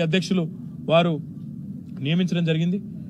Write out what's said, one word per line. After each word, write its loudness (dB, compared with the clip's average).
అధ్యక్షులు 2
వారు 6
నియమించడం 2
జరిగింది. 2